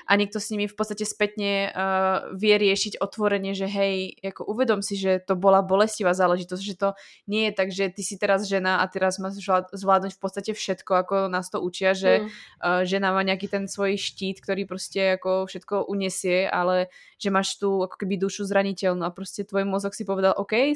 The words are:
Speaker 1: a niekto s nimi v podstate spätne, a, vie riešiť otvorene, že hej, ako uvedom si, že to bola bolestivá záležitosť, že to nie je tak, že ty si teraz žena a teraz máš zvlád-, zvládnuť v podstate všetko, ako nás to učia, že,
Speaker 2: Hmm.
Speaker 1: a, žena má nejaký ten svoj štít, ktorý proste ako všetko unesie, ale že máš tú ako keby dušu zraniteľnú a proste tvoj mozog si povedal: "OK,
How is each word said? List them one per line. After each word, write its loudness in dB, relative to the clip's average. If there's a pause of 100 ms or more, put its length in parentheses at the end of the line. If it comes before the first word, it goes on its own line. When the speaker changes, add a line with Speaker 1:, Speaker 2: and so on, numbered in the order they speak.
(100)
Speaker 1:
a 8
niekto -2
s -8
nimi -2
v -12
podstate -4
spätne, -2
a, 0
vie 4
riešiť 2
otvorene, 0
že -4
hej, -2
ako -8
uvedom 0
si, -4
že 2
to 0
bola 6
bolestivá 2
záležitosť, 0
že -6
to -2 (420)
nie 0
je 0
tak, 0
že 0
ty -8
si -8
teraz 2
žena 2
a 0
teraz 0
máš -6
zvlád-, 0
zvládnuť 2
v -20
podstate -4
všetko, -6 (160)
ako 0 (140)
nás -2
to -4
učia, -2
že, 4
Speaker 2:
Hmm. -8 (360)
Speaker 1:
a, 2
žena 0
má 2
nejaký 0
ten -2
svoj 0
štít, -6
ktorý -4
proste -2
ako 0
všetko -4
unesie, 0
ale 0 (320)
že -2
máš 0
tú 0
ako -10
keby -2
dušu -4
zraniteľnú 0
a -4
proste -10
tvoj -2
mozog -2
si -8
povedal: 2
"OK, 0